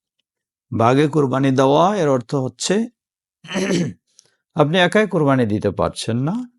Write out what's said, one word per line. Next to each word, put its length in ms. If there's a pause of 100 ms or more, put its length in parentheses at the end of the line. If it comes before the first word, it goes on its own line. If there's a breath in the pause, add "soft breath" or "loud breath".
(800)
ভাগে 300
কোরবানি 420
দেওয়া 460
এর 120
অর্থ 260
হচ্ছে 520 (580)
<clears throat> 560 (540 soft breath)
আপনি 240
একাই 280
কোরবানি 400
দিতে 240
পারছেন 460
না 420